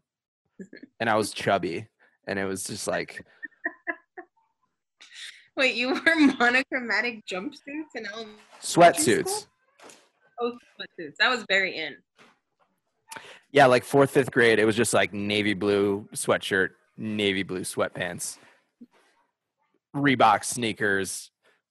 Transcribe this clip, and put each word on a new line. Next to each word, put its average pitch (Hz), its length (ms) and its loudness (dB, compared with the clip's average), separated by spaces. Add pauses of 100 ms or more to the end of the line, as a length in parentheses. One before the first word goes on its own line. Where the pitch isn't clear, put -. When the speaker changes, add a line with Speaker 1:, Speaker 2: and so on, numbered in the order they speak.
Speaker 1:
<laughs> - 40 -20 (920)
Speaker 2:
And 117 100 -2
I 107 60 2
was 107 160 -2
chubby. 95 540 -2 (400)
And 98 120 -6
it 98 80 -4
was 95 180 -6
just, - 220 -10
like, 87 380 -8 (2250)
Speaker 1:
Wait, 254 180 2
you 247 140 -2
wore 320 280 0
<laughs> 294 220 4
monochromatic 240 880 -2
jumpsuits 285 680 -12
in 226 120 -10
elementary 214 280 -14 (280)
Speaker 2:
Sweatsuits. - 680 4
Speaker 1:
school? - 180 -6 (960)
Oh, 240 120 -4 (260)
sweatsuits. 170 400 -16
That 226 120 2
was 240 180 -4
very 190 280 0
in. 147 200 -10 (1600)
Speaker 2:
Yeah, 139 140 8
like, 127 180 4
fourth, 139 260 4
fifth 127 200 2
grade, 117 280 4
it 104 80 4
was 107 100 2
just, 113 160 0
like, 98 220 0
navy 104 400 -2
blue 101 600 0
sweatshirt, 92 560 -2 (280)
navy 104 440 -2
blue 92 200 -8
sweatpants, - 760 -6 (1600)
Reebok 120 500 4
sneakers. 101 840 -4 (400)